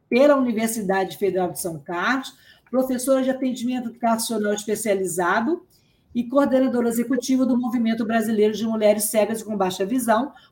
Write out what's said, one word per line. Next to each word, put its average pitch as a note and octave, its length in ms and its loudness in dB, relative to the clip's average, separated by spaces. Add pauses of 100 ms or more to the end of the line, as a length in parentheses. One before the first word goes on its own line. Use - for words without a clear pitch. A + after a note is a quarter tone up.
pela C#4+ 260 6
Universidade A3 840 -2
Federal F3+ 340 0
de - 80 -10
São E3 180 -6
Carlos, G3+ 560 -4 (360)
professora C4 520 0
de B3+ 60 -2
atendimento B3+ 600 -4
educacional A3+ 640 -2
especializado G3+ 1080 -2 (500)
e A#3+ 100 -2
coordenadora B3+ 640 2
executiva B3+ 560 0
do B3 160 2
Movimento A3+ 460 0
Brasileiro G#3+ 480 2
de G#3 120 -4
Mulheres G#3+ 380 2
Cegas A3 380 0
e - 20 -14
com G#3+ 100 -6
Baixa F#3+ 300 -2
Visão, A#3 480 0 (200)